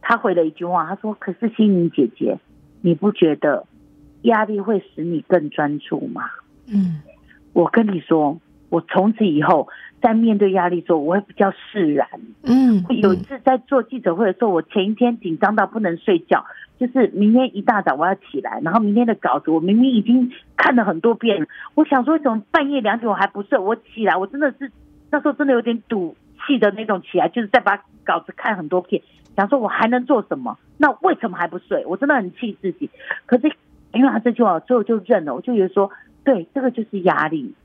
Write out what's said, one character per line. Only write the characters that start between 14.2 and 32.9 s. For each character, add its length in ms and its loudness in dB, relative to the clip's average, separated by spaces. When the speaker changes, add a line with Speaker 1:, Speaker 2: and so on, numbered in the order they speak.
Speaker 1:
的 80 2
时 100 -2
候， 60 2
Speaker 2:
嗯。 20 0
Speaker 1:
我 100 0
前 280 -2
一 40 -2
天 240 0
紧 200 -6
张 180 2
到 100 2
不 140 -8
能 160 -2
睡 240 0
觉， 260 -2
就 80 -2
是 220 2
明 240 2
天 240 2
一 40 -6
大 220 0
早 140 0
我 100 0
要 80 2
起 280 -8
来， 200 -8
然 100 -2
后 60 2
明 160 2
天 140 4
的 80 0
稿 240 -2
子 100 -4
我 80 2
明 180 2
明 140 4
已 120 2
经 280 2
看 200 2
了 80 2
很 160 -2
多 140 2
遍 260 0
了， 60 -2
我 100 4
想 200 2
说 160 2
怎 100 0
么 100 -2
半 180 0
夜 100 0
两 180 0
点 120 -4
我 40 0
还 120 -2
不 160 -8
睡， 160 -2
我 160 0
起 300 -8
来， 120 2
我 100 -2
真 120 -12
的 180 -2
是， 140 -12
那 100 0
时 60 -4
候 60 2
真 160 -2
的 40 4
有 100 2
点 260 -4
赌 260 -4
气 140 2
的 100 4
那 140 -10
种 180 -2
起 160 -4
来， 100 2
就 140 -4
是 60 -6
再 100 4
把 240 0
稿 160 0
子 160 -20
看 200 -4
很 120 -10
多 140 0
遍， 200 -4
想 120 0
说 100 2
我 100 -2
还 200 0
能 180 0
做 220 2
什 100 -6
么？ 200 -10
那 120 4
为 180 4
什 100 -6
么 60 -12
还 100 -4
不 120 -10
睡？ 280 -4
我 100 -4
真 120 -2
的 60 2
很 200 -2
气 260 -8
自 120 -4
己。 160 -10